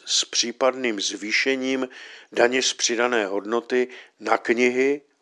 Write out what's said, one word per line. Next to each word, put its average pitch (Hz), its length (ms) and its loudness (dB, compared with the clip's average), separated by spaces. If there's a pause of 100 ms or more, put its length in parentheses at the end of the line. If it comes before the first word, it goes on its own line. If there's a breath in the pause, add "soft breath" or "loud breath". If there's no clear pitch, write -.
s - 180 0
případným 123 760 -2
zvýšením 131 880 -2 (440 loud breath)
daně 123 300 4
z - 120 0
přidané 120 520 0
hodnoty 117 600 0 (320 loud breath)
na 110 180 2
knihy 127 640 2 (220)